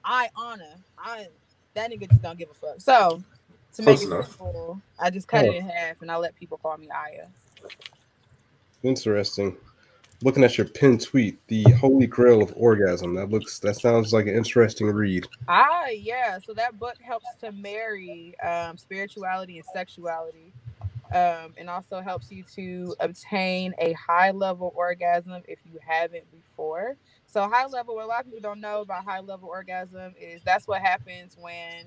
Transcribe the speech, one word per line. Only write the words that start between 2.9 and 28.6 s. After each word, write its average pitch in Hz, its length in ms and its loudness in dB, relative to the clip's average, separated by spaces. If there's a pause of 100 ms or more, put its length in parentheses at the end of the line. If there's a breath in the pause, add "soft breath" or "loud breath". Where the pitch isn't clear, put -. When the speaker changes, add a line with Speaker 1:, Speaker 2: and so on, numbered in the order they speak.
Speaker 1:
to 220 80 -10
Speaker 2:
Close 139 180 8
Speaker 1:
make 98 80 -4
it 87 60 -2
Speaker 2:
enough. - 140 -4
Speaker 1:
simple, 175 520 -10 (200)
I 180 100 0
just 185 160 -10
cut - 180 4
Speaker 3:
Oh. 107 60 6
Speaker 1:
it 180 60 -4
in 185 120 -8
half 170 320 -8
and 165 120 -14
I 170 40 -4
let 170 200 -6
people 165 220 -14
call 156 200 -8
me 151 120 -20
Aya. 151 360 -12 (1600)
Speaker 3:
Interesting. 101 720 -2 (680 soft breath)
Looking 139 200 4
at 120 160 6
your 104 80 2
pinned 123 340 4
tweet, 113 460 0
The 110 160 -2 (100)
Holy 131 340 6
Grail 120 360 6
of 98 140 0
Orgasm. 92 580 4
That 101 160 -6
looks, 107 300 -4
that 104 160 -2
sounds 117 360 2
like 107 140 4
an 98 80 0
interesting 110 540 4
read. 101 380 0 (220)
Speaker 1:
Ah, 285 400 4
yeah. 214 560 -6
So 220 100 -16
that 226 240 -6
book 233 220 -10
helps 240 260 -12 (140)
to 220 120 -14
marry, 202 880 -12
um, 170 380 -6
spirituality 190 800 -10
and 156 80 -20
sexuality, 165 840 -12 (600)
um, 170 420 -2
and 175 140 -14
also 185 300 -10
helps 185 320 -10
you 190 100 -18 (140)
to 180 420 -10
obtain 185 800 -4
a 165 140 0
high 175 400 2
level 180 420 -4
orgasm 175 720 -2
if 165 140 -16 (120)
you 160 140 -20
haven't 165 460 -6
before. 165 640 -10 (320)
So 202 200 -2
high 247 180 2
level, 240 280 -8
what 220 100 -8
a 220 40 -12
lot 233 120 -4
of 262 60 -14
people 226 140 -18
don't 208 200 -10